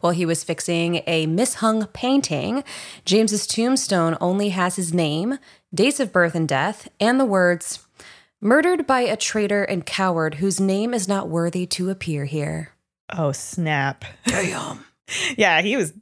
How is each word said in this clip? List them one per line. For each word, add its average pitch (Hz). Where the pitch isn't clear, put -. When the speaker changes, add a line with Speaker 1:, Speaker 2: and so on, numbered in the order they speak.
Speaker 1:
while 175
he 175
was 165
fixing 170
a 160
mishung 220
painting. 254
James's 208
tombstone 208
only 196
has 185
his 170
name, 175
dates 240
of 233
birth 170
and 160
death, 147
and 240
the 269
words, 180
"Murdered 311
by 262
a 226
traitor 208
and 180
coward 165
whose 185
name 202
is 196
not 196
worthy 170
to 180
appear 160
here." 151
Speaker 2:
Oh, 156
snap. 143
Speaker 1:
Damn. -
Speaker 2:
Yeah, 175
he 208
was 175